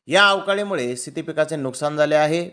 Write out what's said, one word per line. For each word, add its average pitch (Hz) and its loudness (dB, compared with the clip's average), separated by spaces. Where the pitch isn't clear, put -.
या 190 4
अवकाळीमुळे 196 0
शेती 143 -8
पिकाचे 156 -2
नुकसान 147 -4
झाले 151 2
आहे. 156 2